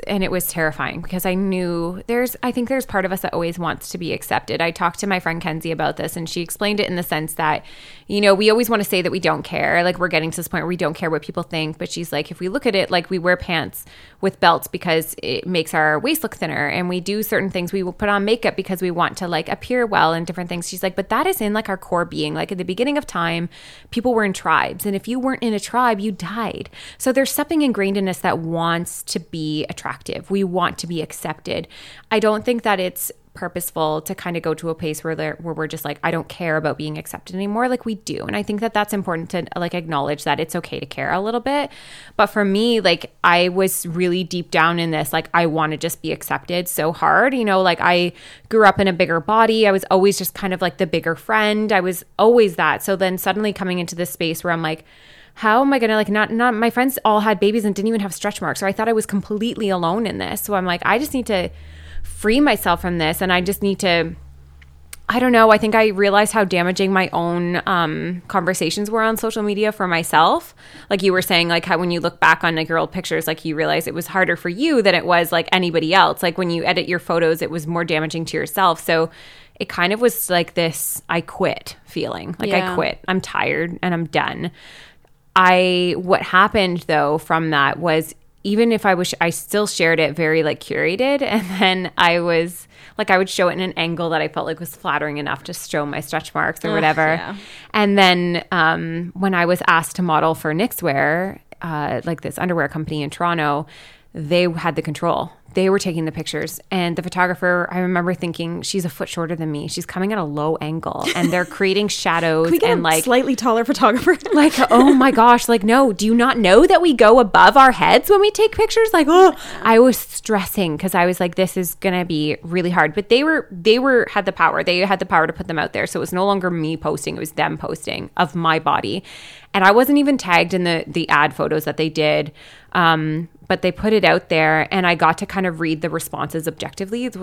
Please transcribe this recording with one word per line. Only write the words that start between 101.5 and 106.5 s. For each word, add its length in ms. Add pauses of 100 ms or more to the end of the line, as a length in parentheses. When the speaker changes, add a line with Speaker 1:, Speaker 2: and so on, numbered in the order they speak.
Speaker 1:
uh, 420
like, 180
this 180
underwear 280
company 360
in 80
Toronto, 560 (460)
they 380
had 240
the 60
control. 500 (220)
They 160
were 100
taking 260
the 80
pictures. 460 (120)